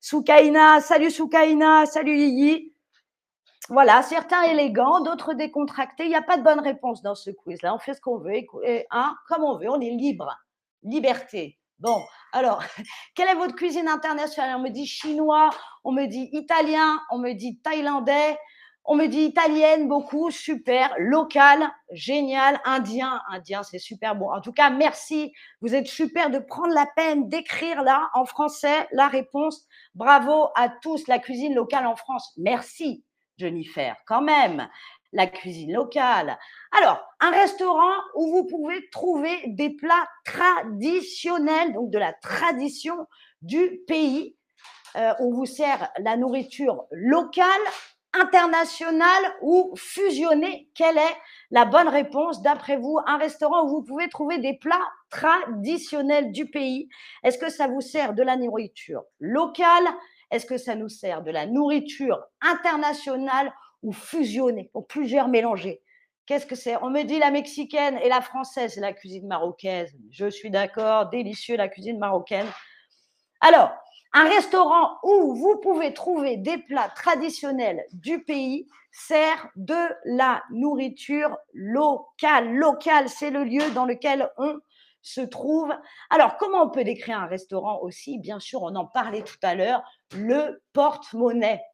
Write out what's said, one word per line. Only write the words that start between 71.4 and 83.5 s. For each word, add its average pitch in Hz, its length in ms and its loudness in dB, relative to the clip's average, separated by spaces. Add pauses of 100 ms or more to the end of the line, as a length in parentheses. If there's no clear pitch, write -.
la 202 120 -2
cuisine 202 300 -10
marocaine. 196 480 -2 (920)
Alors, 311 300 10 (420)
un 311 160 6
restaurant 349 720 4
où 339 320 4
vous 381 260 2
pouvez 320 340 0
trouver 277 420 -2
des 254 220 -4
plats 240 360 -4
traditionnels 277 1000 -2
du 247 300 -6
pays 277 460 -6 (240)
sert 311 640 -2
de 196 220 -4 (260)
la 254 460 0
nourriture 269 880 -4 (160)
locale. 254 1000 0
Local, 294 560 2
c'est 294 220 -8
le 277 140 -2
lieu 277 260 -2